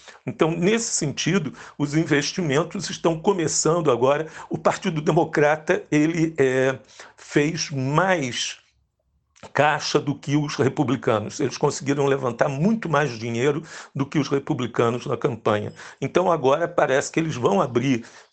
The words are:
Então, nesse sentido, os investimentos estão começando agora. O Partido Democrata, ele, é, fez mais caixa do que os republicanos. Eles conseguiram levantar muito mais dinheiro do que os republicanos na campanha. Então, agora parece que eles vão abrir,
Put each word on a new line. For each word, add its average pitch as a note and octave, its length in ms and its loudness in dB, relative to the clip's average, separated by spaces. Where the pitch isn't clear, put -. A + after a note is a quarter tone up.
Então, D#3+ 260 2
nesse G#3 400 0
sentido, D#3 640 -2
os C#3+ 180 -2
investimentos D#3+ 920 0
estão E3 300 0
começando E3 720 0
agora. C#3 360 2
O - 80 -4
Partido E3 440 0
Democrata, D#3 880 2
ele, D#3+ 460 2
é, C3 400 2
fez D#3 540 0
mais C#3+ 880 0
caixa D3 460 2
do C#3+ 160 -2
que C#3+ 200 -2
os D3 200 -2
republicanos. C3 840 0
Eles C3 180 -4
conseguiram C#3+ 500 0
levantar C3 420 0
muito F#3 400 0
mais C#3+ 300 2
dinheiro A#2+ 420 0
do C3+ 120 -2
que - 120 -4
os C#3+ 100 2
republicanos B2 800 0
na C3 100 -4
campanha. A2 560 0
Então, F3+ 300 2
agora D#3 360 2
parece D3 440 0
que - 80 -2
eles D#3+ 160 -2
vão F#3 260 2
abrir, B2 420 0